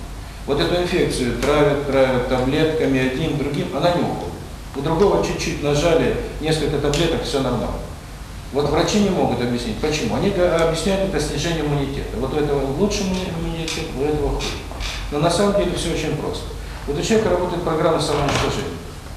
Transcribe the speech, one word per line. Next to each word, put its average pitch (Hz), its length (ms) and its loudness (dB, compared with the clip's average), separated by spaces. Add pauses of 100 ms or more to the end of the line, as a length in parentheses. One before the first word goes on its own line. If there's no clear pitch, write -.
(460)
Вот 143 140 0
эту 170 160 0
инфекцию 143 640 0
травят, 143 460 2
травят 127 420 4
таблетками, 135 720 2
одним, 143 380 0
другим, 143 360 -2
она 170 200 2
не 147 80 0
уходит. - 320 -4 (420)
У 135 40 -6
другого 170 440 4
чуть-чуть 156 380 -2
нажали, 147 540 4 (240)
несколько 147 380 0
таблеток, 151 460 2
всё 139 160 0
нормально. 120 380 -2 (760)
Вот 143 160 2
врачи 165 320 2
не 202 80 4
могут 123 320 2
объяснить, 120 380 -2
почему. 135 380 0
Они 185 140 2
га-, 175 260 2 (120)
объясняют 190 400 0
это 147 160 0
снижением 151 420 -2
иммунитета. 135 540 -2
Вот 135 140 -2
у - 20 0
этого 143 240 2 (180)
лучше 202 260 2
имму-, 185 120 0 (240)
иммунитет, 165 440 -4 (140)
у 135 60 0
этого 147 300 0
хуже. 139 140 -2 (640)
Но 147 80 -2
на 170 120 4
самом 202 260 4
деле 175 200 0
всё 165 160 -2
очень 156 240 -2
просто. - 280 -4 (420)
Вот 143 120 -2
у 185 40 -2
человека 220 280 4
работает 175 320 0
программа 160 380 2
самоуничтожения. 139 760 0 (400)